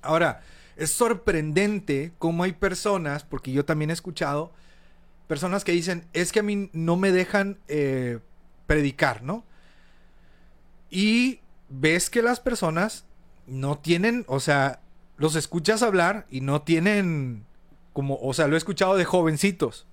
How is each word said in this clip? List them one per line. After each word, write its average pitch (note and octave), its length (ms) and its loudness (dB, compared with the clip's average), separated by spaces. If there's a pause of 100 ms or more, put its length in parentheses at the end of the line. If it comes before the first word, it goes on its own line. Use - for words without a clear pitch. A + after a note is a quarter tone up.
Ahora, D#3+ 400 0 (340)
es D3+ 140 -4
sorprendente F3 1300 0
cómo E3+ 260 0
hay F#3 80 -2
personas, F3+ 720 -2
porque C3+ 280 -8
yo C#3 120 0
también D3+ 260 -2
he E3 40 -2
escuchado, E3 580 -4 (760)
personas F3+ 380 -2
que - 80 0
dicen, F3 400 -2
"Es E3+ 200 -2
que G#3+ 80 2
a - 20 -2
mí G3+ 300 -4
no E3 240 0
me F#3+ 160 2
dejan, G3 460 0 (100)
eh, C3 500 -2 (480)
predicar", C#3+ 560 0
¿no? F#3+ 220 -8 (1500)
Y A3+ 500 2 (280)
ves D3+ 420 0
que A#3 120 2
las A#3 180 2
personas F#3+ 640 -2 (420)
no C3+ 320 -4
tienen, F#3+ 500 0
o C3+ 120 -2
sea, C#3 400 2 (360)
los D3+ 200 0
escuchas E3+ 460 0
hablar G3 480 2
y C3 100 -8
no C#3 220 0
tienen D#3+ 840 0 (480)
como, C#3 300 -4
o C3 100 -2
sea, D#3 140 2
lo C#3+ 80 4
he E3 40 4
escuchado F#3 380 2
de F3+ 80 4
jovencitos E3 880 0